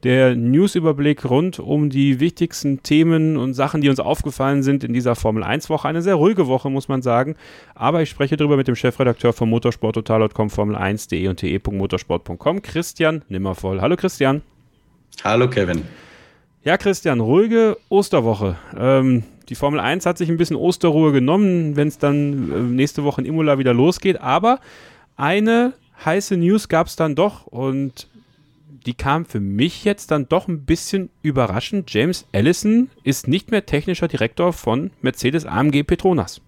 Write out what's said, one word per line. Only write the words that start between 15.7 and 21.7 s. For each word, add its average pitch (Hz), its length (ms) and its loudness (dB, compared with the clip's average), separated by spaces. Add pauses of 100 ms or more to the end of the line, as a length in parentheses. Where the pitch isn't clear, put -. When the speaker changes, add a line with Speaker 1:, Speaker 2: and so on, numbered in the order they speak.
Speaker 1:
Ja, 170 140 0
Christian, 170 420 0
ruhige 214 580 2 (120)
Osterwoche. 113 680 2 (180)
Ähm, 131 480 2 (240)
die 123 80 -12
Formel 143 240 -2
eins 160 260 -2
hat 175 120 0
sich 175 100 -2
ein 165 80 0
bisschen 165 220 -2
Osterruhe 160 560 2
genommen, 160 640 2